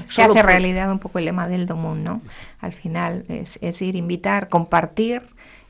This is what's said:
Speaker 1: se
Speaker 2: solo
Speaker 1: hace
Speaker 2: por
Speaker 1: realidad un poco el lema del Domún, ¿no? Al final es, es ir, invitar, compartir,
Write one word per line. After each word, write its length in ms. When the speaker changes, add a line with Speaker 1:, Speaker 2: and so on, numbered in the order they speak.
Speaker 1:
se 80
Speaker 2:
solo 200
Speaker 1:
hace 80
Speaker 2:
por 40
Speaker 1:
realidad 460
un 80
poco 200
el 60
lema 220
del 180
Domún, 380
¿no? 180
Al 140
final 540
es, 340
es 200
ir, 140
invitar, 540
compartir, 720